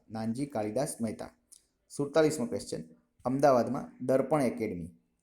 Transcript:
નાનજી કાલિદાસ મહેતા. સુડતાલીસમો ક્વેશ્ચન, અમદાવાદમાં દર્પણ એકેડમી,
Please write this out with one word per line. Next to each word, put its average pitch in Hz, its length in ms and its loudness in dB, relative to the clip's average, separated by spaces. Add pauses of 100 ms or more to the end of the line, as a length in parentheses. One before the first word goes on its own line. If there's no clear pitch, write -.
(100)
નાનજી 113 360 -4
કાલિદાસ 113 540 -4
મહેતા. 110 300 -6 (640)
સુડતાલીસમો 143 500 2
ક્વેશ્ચન, - 360 -6 (420)
અમદાવાદમાં 131 840 2
દર્પણ 135 360 2
એકેડમી, 101 480 -2 (320)